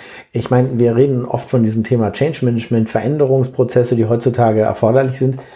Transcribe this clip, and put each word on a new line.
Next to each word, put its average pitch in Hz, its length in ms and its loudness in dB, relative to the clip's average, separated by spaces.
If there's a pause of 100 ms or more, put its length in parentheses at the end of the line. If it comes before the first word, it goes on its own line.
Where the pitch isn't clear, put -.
(320)
ich 117 200 -4
meine, 127 280 0
wir 120 160 2
reden 127 300 2
oft - 240 -6
von 120 140 2
diesem 110 200 0
Thema 110 300 0
Change 143 320 -2
Management, 113 460 -2
Veränderungsprozesse, 127 1040 0
die 113 100 2
heutzutage 117 560 0
erforderlich 123 560 0
sind. 131 220 -2 (160)